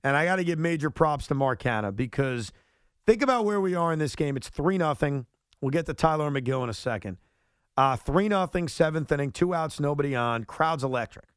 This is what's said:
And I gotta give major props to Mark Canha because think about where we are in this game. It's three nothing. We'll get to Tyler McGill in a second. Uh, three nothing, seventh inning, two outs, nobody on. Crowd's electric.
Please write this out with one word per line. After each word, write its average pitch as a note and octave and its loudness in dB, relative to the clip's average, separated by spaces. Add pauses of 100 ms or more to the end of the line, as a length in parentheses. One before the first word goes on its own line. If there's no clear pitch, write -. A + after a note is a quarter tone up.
And C#3 2
I D#3 2
gotta F#3 0
give E3+ 0
major D#3+ 0
props D3+ 0
to D3 -2
Mark C3+ 0
Canha G#2+ -2
because B2 -4 (520)
think G#3+ 6
about B3+ 2
where G#3 2
we F3+ 0
are E3+ 2
in D#3+ 0
this D3+ -2
game. C#3+ -2
It's - -8
three F3+ 0
nothing. C#3+ 0 (340)
We'll C3+ -2
get D#3 0
to D3+ -4
Tyler D#3 2
McGill C3 -2
in A#2 -2
a G#2+ -6
second. G2 -6 (580)
Uh, C3 4
three F3+ 0
nothing, F3+ 0
seventh D#3 0
inning, C#3+ 0
two F3 0
outs, D#3+ -4
nobody C#3+ -2
on. A#2 0
Crowd's D#3+ -2
electric. B2+ -4 (100)